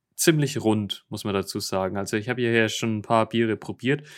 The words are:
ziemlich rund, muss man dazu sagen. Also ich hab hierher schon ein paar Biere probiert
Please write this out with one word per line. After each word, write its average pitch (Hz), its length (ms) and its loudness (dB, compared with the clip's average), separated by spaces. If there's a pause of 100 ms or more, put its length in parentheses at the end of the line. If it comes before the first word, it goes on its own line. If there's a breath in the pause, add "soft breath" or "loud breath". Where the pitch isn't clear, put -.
(160)
ziemlich 147 460 2
rund, 107 460 0
muss - 160 -8
man 104 100 -2
dazu 98 260 -4
sagen. 95 380 -2
Also 98 180 -4
ich 104 120 -4
hab 123 100 -4
hierher 117 300 2
schon 110 300 -2
ein 104 40 -6
paar 113 260 2
Biere 113 280 0
probiert 135 500 -4 (120)